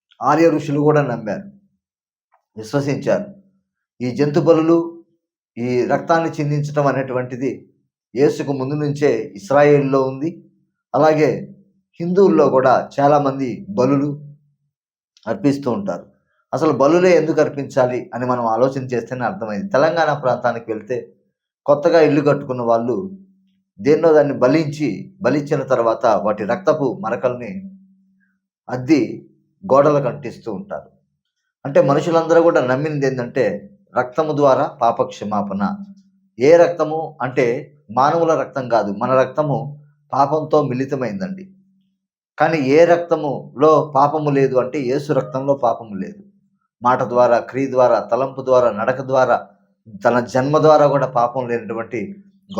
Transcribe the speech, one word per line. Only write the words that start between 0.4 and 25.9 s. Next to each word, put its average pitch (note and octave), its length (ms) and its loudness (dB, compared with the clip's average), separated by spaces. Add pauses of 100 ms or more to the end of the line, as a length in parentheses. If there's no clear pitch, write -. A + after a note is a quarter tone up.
ఋషులు D3 300 -2
కూడా D3 220 2
నమ్మారు, A2 420 -6 (1120)
విశ్వసించారు. A2 680 -2 (760)
ఈ B2 140 -4
జంతు D3 240 0
బలులు, D#3+ 640 2 (540)
ఈ B2 280 -2
రక్తాన్ని D#3+ 440 0
చిందించటం D3 580 -2
అనేటువంటిది B2+ 800 -4 (500)
యేసుకు C#3 380 0
ముందు C3+ 200 -4
నుంచే D3 640 -2
ఇస్రాయేల్లో C#3 680 2
ఉంది. C3+ 460 -6 (460)
అలాగే D3 600 0 (440)
హిందువుల్లో E3+ 500 4
కూడా B2+ 400 4 (100)
చాలామంది C#3 680 0
బలులు C#3 640 -2 (920)
అర్పిస్తూ B2 440 -2
ఉంటారు. G2 340 -6 (480)
అసలు D3+ 180 0
బలులే E3 460 4
ఎందుకు D3+ 240 0
అర్పించాలి B2+ 720 -2
అని B2 120 -6
మనం B2 200 -2
ఆలోచన C3 380 0
చేస్తేనే B2 420 -6
అర్థమైంది. G2+ 420 -6
తెలంగాణ D#3 460 0
ప్రాంతానికి A#2+ 580 -4
వెళ్తే, A2+ 420 -8 (520)
కొత్తగా E3 360 2
ఇల్లు D3 200 4
కట్టుకున్న C3+ 400 -2
వాళ్ళు A#2 560 -2 (640)
దేన్నో D#3 340 2
దాన్ని C#3+ 200 4
బలించి, C3+ 880 -2
బలించిన C#3 420 -2
తర్వాత A#2 420 0